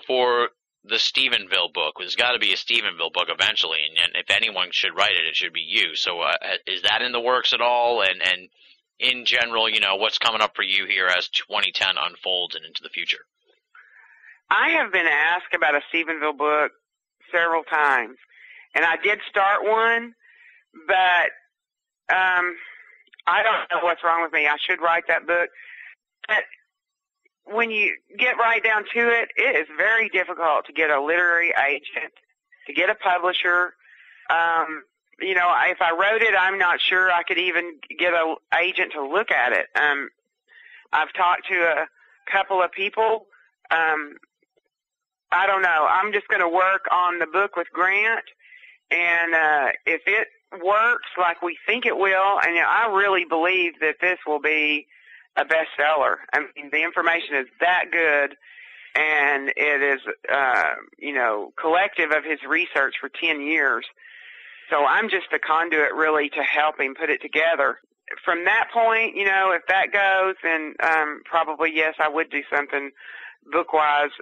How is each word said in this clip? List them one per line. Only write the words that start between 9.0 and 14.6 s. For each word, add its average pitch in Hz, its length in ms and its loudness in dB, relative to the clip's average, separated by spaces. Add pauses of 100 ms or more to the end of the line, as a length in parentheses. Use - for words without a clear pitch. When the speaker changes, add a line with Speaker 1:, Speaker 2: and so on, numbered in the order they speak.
Speaker 1:
general, 117 460 0
you 107 100 0
know, 98 160 2
what's 107 220 -2
coming 110 240 0
up 107 160 -2
for 104 60 -2
you 95 240 -2
here 92 200 0
as 90 220 0
twenty 98 420 -2
ten 95 260 0
unfolds 87 560 -6
and 80 120 -14
into 82 180 -12
the 78 60 -14
future? - 340 -6 (1300)
Speaker 2:
I 247 220 2